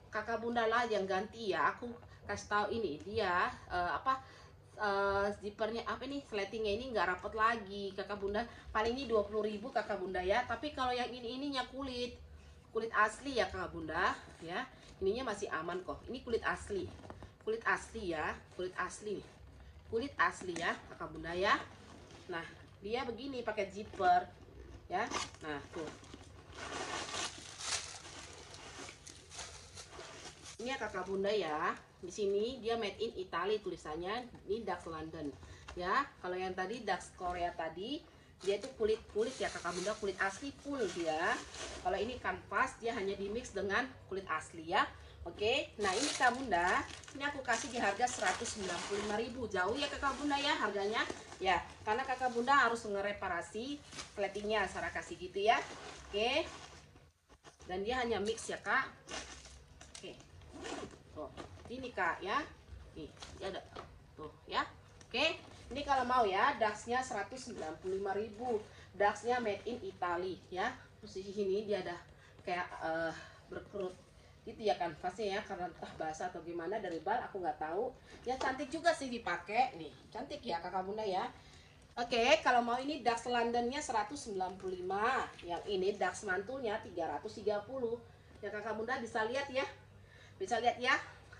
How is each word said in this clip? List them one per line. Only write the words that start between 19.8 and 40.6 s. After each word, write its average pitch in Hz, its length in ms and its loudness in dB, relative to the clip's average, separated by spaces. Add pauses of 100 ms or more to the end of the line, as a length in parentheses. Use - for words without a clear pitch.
kulit 254 240 0
asli 180 400 2
ya 165 240 0 (160)
Kakak 160 160 -8
Bunda 160 240 -6
ya. 208 240 4 (720)
Nah, 165 160 -4 (340)
dia 226 240 -2
begini 240 400 -4
pakai 214 240 0
zipper 185 600 6 (600)
ya. 190 160 0 (400)
Nah, 147 160 -4 (160)
tuh. 156 120 -4 (4000)
Ini 247 120 0
ya 269 80 0
Kakak 196 240 -2
Bunda 196 240 2
ya. 175 480 2 (280)
Di 180 80 -8
sini 208 480 2
dia 226 160 2
made 196 240 -2
in 226 160 0
Italy 185 480 0
tulisannya. 175 640 -4 (160)
Ini 208 240 -2
Dax 180 160 -2
London 160 480 -6 (400)
ya. 196 320 2 (160)
Kalau 180 160 -2
yang 185 160 -2
tadi 190 320 -4
Dax 185 320 -2
Korea 175 400 -2
tadi, 185 480 -4 (400)
dia 202 160 4
itu 262 160 -6
kulit-kulit 220 640 2
ya 180 80 2
Kakak 175 240 -2
Bunda, 190 240 0
kulit 196 240 -2
asli 202 400 -2